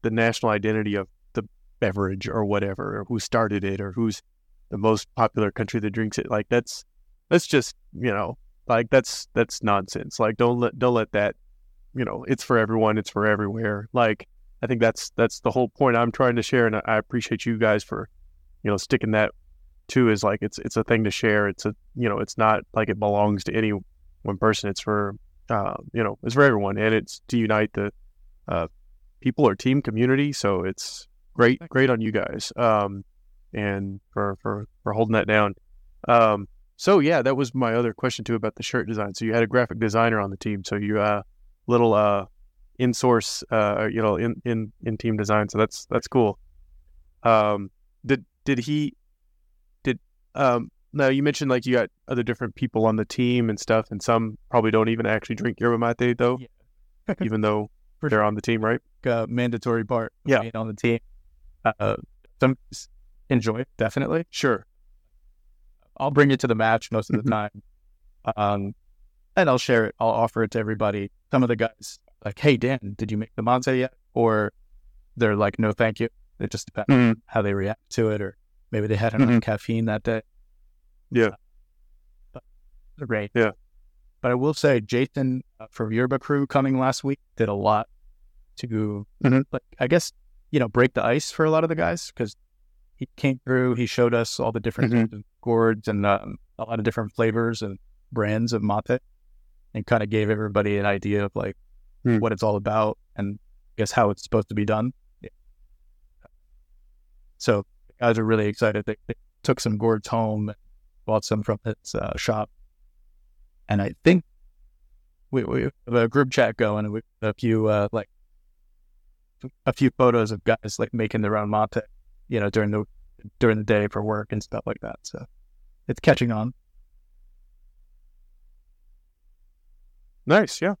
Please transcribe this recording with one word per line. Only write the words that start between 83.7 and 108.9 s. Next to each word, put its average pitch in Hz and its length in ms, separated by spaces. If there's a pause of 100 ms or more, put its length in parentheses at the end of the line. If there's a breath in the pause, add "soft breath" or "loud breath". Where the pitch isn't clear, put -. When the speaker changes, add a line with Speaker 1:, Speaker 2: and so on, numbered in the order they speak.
Speaker 2:
But 123 100
I 123 40
will 139 180
say, 139 280
Jason, 127 640 (160)
uh, 110 120
from 110 200
Yerba 127 280
Crew 143 280
coming 135 320
last 131 240
week 139 160 (160)
did 110 140
a 101 40
lot 104 360 (680)
to, 107 480 (180)
Speaker 1:
Mm-hmm. 135 180 (100)
Speaker 2:
like, - 120 (160)
I 127 80
guess, 160 260 (380)
you 151 80
know, 120 100
break 123 240
the - 100
ice 127 280
for 160 140
a 156 60
lot 160 120
of 165 60
the 160 60
guys, 170 400
'cause 107 200 (600)
he - 120 (100)
came 135 280
through, 127 300
he 120 120
showed 120 260
us 117 260
all 117 140
the 117 80
different 113 300
Speaker 1:
Mm-hmm. 117 140
Speaker 2:
types 110 80
of 104 100 (180)
gourds 113 480
and, 101 160
um, 101 320 (220)
a 113 60
lot 113 140
of 104 60
different 110 280
flavors 113 480
and 98 180 (320)
brands 113 420
of 107 100
mate, 107 380 (720)
and 110 140
kinda 110 200
gave 107 220
everybody 104 480
an 101 80
idea 101 400
of, 98 100
like, 98 220 (480)
Speaker 1:
Hmm. 117 140
Speaker 2:
what 110 140
it's 95 100
all 107 140
about 107 400 (180)
and 101 240
I - 380
guess 107 140
how 110 200
it's - 120
supposed - 260
to 104 60
be 104 100
done. 110 280 (280)
Yeah. - 80 (2000)
So 101 260 (220)
the - 120
guys 117 200
are 110 60
really 107 220
excited. 104 380
They, 107 100 (120)